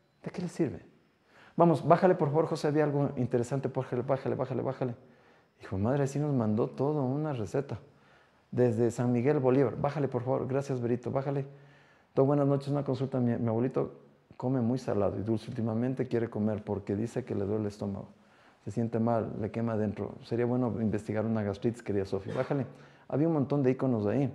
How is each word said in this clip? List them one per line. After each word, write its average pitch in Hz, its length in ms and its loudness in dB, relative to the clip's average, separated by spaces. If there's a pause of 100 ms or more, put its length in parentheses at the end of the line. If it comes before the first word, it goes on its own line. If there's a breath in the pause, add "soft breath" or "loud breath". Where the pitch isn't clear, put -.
(240)
¿de - 80 -10
qué 190 100 -8
le 175 60 -6
sirve? 123 340 -4 (760 soft breath)
Vamos, 165 320 6
bájale, 175 280 8
por 160 140 0
favor, 156 180 2
José, 160 200 -2
había 151 180 2
algo 143 320 0
interesante, 127 500 0
bájale, 127 340 -4
bájale, 131 340 -2
bájale, 123 260 -4
bájale. 123 340 -4 (680 soft breath)
Hijo - 140 -8
de 95 80 0
madre, 139 200 2
así 139 140 -2
nos 147 160 0
mandó 117 340 2
todo, 139 360 -2
una 143 300 -2
receta. 120 460 -4 (720 soft breath)
Desde 120 380 4
San 123 220 0
Miguel 127 280 2
Bolívar, 127 400 4
bájale, 143 280 0
por 120 160 -2
favor, 131 240 -2
gracias, 131 340 -2
Berito, 120 300 -2
bájale. 139 340 -2 (720 soft breath)
"Doc, 139 100 6
buenas 143 220 4
noches, 143 220 0
una 143 140 0
consulta, 131 360 -2
mi, 120 180 2
mi 117 100 0
abuelito 123 440 0 (460)
come 131 240 0
muy 120 180 0
salado 101 400 0
y - 20 -4
dulce 110 280 -2
últimamente, 120 580 -2
quiere 117 220 0
comer 107 340 -2
porque 101 320 -2
dice 117 280 -4
que 113 120 -6
le 101 100 -2
duele 107 160 -2
el 104 60 -4
estómago. 101 400 -6 (580 soft breath)
Se 104 60 -8
siente 117 280 -2
mal, 113 400 0
le 107 120 -4
quema 113 220 -2
adentro. 104 500 -2
Sería 117 220 0
bueno 123 360 0
investigar 107 440 0
una 110 180 0
gastritis", 101 400 -2
querida 101 220 0
Sofía. 98 280 -4
Bájale. 131 320 0 (420 soft breath)
Había 151 200 0
un 170 60 2
montón 143 300 2
de 127 80 6
iconos 127 340 2
ahí. 113 300 2